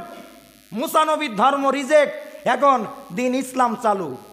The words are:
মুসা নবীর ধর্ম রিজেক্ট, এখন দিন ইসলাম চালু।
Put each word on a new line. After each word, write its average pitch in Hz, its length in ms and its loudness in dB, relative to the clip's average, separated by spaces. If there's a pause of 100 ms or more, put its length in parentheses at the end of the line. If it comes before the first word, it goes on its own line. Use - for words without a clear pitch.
(720)
মুসা 311 320 2
নবীর 302 300 -2
ধর্ম 277 320 2
রিজেক্ট, 277 800 0
এখন 254 380 4 (300)
দিন 247 200 0
ইসলাম 254 400 0
চালু। 190 420 -2 (160)